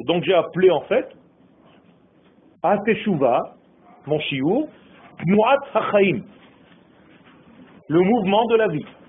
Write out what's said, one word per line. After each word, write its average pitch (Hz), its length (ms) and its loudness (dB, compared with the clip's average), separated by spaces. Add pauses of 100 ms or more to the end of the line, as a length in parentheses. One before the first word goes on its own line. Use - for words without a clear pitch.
Donc 165 180 0
j'ai 175 100 0
appelé 170 360 2
en 147 120 0
fait 254 260 -2 (1500)
à 180 240 0
Teshuvah, 143 560 0 (640)
mon 151 140 -2
shiur, 160 480 -4 (560)
Tnuat 214 340 2 (160)
Hachaim, 190 480 0 (1700)
le 160 120 2
mouvement 202 460 2
de 226 100 0
la 220 120 4
vie. 151 180 -4 (240)